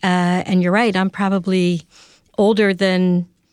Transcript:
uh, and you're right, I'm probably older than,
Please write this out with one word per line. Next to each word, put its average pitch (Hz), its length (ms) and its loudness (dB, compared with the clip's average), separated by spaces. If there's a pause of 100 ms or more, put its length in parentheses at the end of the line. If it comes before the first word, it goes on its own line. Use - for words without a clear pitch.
uh, 180 420 0
and 185 160 0
you're 175 100 0
right, 208 240 0
I'm 190 140 -2
probably 185 720 -2 (560)
older 208 380 2
than, 180 500 0 (280)